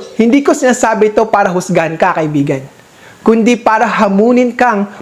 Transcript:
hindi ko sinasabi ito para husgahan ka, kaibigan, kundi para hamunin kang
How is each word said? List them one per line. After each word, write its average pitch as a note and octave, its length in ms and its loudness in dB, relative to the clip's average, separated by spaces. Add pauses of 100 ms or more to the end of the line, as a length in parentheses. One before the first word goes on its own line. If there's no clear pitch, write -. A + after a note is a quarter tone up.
(200)
hindi B3 240 2
ko F4 80 2
sinasabi A3 600 0
ito A3+ 100 2
para G3+ 240 0
husgahan E3+ 480 -2
ka, E3+ 240 0
kaibigan, C#3+ 480 -2 (560)
kundi A3+ 320 2
para A3 320 0
hamunin A3 640 2
kang A3 500 -2